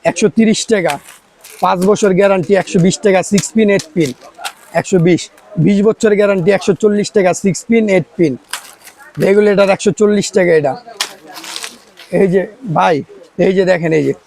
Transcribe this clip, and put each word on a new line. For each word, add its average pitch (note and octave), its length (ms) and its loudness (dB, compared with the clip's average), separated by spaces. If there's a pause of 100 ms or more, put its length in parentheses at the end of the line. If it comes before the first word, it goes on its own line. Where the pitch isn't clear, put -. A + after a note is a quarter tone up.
একশো G3 220 -2 (100)
তিরিশ A3 220 2 (120)
টাকা। E3+ 220 0 (680)
পাঁচ F#3 160 0 (100)
বছর G3+ 300 2
গ্যারান্টি, G3 420 2
একশো - 240 -4
বিশ F#3 100 2 (100)
টাকা, F#3+ 140 4 (120)
সিক্স F#3+ 240 0
পিন, A3 200 2
এইট - 100 -2 (100)
পিন, D3+ 160 -2 (680)
একশো F#3+ 260 0
বিশ। F3 160 2 (440)
বিশ G3+ 120 2 (100)
বছর G#3+ 320 0
গ্যারান্টি, G3+ 380 0
একশো - 240 -2
চল্লিশ G#3 340 0
টাকা, F#3 160 2 (120)
সিক্স F#3+ 240 -2
পিন, A3+ 160 2 (120)
এইট F3 120 0 (100)
পিন। D#3 160 0 (880)
রেগুলেটর G3+ 520 2
একশো G3 240 -2
চল্লিশ G#3 360 0
টাকা F3 240 2
এটা। C#3 140 -2 (1500)
এই F#3+ 140 4
যে F#3+ 80 2 (360)
ভাই, F#3 180 2 (500)
এই F#3+ 120 2
যে F#3+ 140 0
দেখেন, E3 280 -2
এই C#3+ 80 0
যে C#3 60 -2 (140)